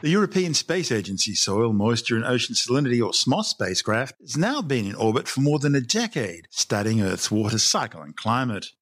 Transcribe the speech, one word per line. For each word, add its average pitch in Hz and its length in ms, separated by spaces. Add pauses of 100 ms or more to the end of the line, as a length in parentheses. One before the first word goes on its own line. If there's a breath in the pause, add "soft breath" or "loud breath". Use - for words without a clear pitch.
The 151 80
European 190 420
Space 165 380
Agency 101 420
Soil, 104 400
Moisture 113 440
and 113 80
Ocean 123 320
Salinity, 123 440
or 110 120
smos 170 320
spacecraft, 107 760
has 123 160
now 247 240
been 135 240
in 101 120
orbit 110 320
for 131 140
more 147 180
than 143 160
a 139 40
decade, 123 720
studying 110 500
Earth's 92 300
water 107 300
cycle 110 420
and 76 140
climate. 117 640